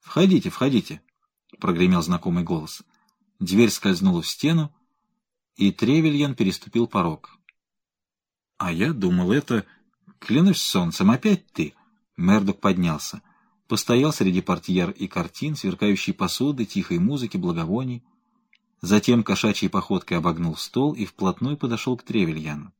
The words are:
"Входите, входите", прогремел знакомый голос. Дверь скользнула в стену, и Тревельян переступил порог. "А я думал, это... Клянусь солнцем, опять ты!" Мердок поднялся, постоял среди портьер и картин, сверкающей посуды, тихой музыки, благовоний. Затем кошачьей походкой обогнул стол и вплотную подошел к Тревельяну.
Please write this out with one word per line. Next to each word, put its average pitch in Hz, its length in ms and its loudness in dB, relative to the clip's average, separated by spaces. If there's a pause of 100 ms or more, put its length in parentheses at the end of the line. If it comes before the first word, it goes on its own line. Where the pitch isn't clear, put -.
"Входите, 165 480 2
входите", 127 520 -2 (580)
прогремел 90 420 2
знакомый 87 420 -2
голос. 80 400 -6 (560)
Дверь 98 300 4
скользнула 92 520 0
в - 60 -8
стену, 156 460 -2 (840)
и 98 160 2
Тревельян 147 640 2
переступил 110 520 -2
порог. 82 500 -4 (1200)
"А 90 140 -6
я 107 220 0
думал, 90 380 0
это... 123 340 0 (540)
Клянусь 165 420 2
солнцем, 87 500 2
опять 190 400 0
ты!" - 220 -6 (420)
Мердок 98 440 2
поднялся, 87 640 -2 (460)
постоял 127 460 2
среди 92 280 2
портьер 90 500 -2
и 98 160 -8
картин, 131 480 -6
сверкающей 98 580 -2
посуды, 123 520 -2
тихой 90 340 -4
музыки, 117 380 -2
благовоний. 92 680 -4 (800)
Затем 107 420 4
кошачьей 98 460 0
походкой 92 480 -2
обогнул 82 380 -2
стол 143 380 -2
и 107 120 -6
вплотную 117 520 -4
подошел 120 400 -4
к - 60 -18
Тревельяну. 78 760 -4